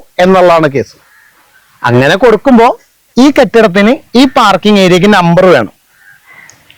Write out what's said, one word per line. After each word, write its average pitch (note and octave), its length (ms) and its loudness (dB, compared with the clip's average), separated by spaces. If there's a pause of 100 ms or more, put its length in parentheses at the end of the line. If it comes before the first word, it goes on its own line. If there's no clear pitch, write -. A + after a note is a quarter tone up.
(200)
എന്നുള്ളതാണ് F3 480 0
കേസ്. C3+ 280 -8 (880)
അങ്ങനെ B2+ 320 -2
കൊടുക്കുമ്പോ A#3 640 0 (380)
ഈ C#4 140 2
കെട്ടിടത്തിന്, A3 840 -2
ഈ C4+ 80 2
പാർക്കിംഗ് G#3 540 -2
ഏരിയക്ക് F#3 340 0
നമ്പർ F3+ 320 0
വേണം. C3 260 0 (1080)